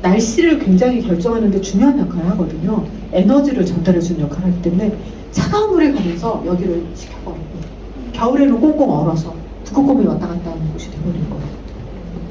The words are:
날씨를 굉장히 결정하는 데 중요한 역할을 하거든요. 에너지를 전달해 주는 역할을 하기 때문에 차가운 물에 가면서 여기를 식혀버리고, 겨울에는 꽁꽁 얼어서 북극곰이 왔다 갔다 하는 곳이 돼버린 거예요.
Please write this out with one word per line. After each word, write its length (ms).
날씨를 600
굉장히 420
결정하는 480
데 100
중요한 380
역할을 320
하거든요. 540
에너지를 540
전달해 340
주는 220
역할을 300
하기 100
때문에 300
차가운 400
물에 200
가면서 540
여기를 380
식혀버리고, 480
겨울에는 480
꽁꽁 300
얼어서 440
북극곰이 420
왔다 220
갔다 240
하는 200
곳이 180
돼버린 380
거예요. 140